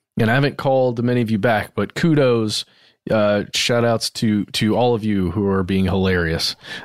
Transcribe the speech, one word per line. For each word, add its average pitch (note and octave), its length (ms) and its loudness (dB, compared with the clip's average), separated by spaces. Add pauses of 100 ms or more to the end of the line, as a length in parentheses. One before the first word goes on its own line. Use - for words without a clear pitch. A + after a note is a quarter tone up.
(200)
and A2 100 2
I A#2 40 2
haven't C#3 240 0
called B2+ 440 0
many B2 200 2
of A2 80 -2
you A2 80 0
back, G#2+ 360 0
but G2+ 200 -4
kudos, B2 720 2 (440)
uh, G#2 340 2 (100)
shout A#2+ 320 0
outs A#2 240 -2
to, G#2+ 360 0
to G#2+ 300 0
all A#2+ 180 2
of G#2+ 80 -4
you G2 280 0
who G2+ 180 -2
are F#2+ 160 0
being F#2+ 220 0
hilarious F2+ 680 -2 (300)